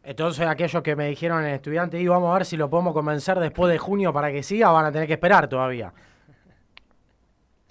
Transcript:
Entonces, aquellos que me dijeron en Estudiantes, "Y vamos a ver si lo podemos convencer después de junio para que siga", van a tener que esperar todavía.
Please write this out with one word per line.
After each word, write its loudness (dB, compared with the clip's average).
Entonces, -4
aquellos -2
que -2
me -2
dijeron -2
en -2
Estudiantes, -4
"Y 0
vamos 2
a 4
ver -2
si -8
lo 0
podemos 0
convencer -2
después 0
de 2
junio -2
para -2
que -6
siga", 4
van 6
a 0
tener -2
que 0
esperar 4
todavía. -4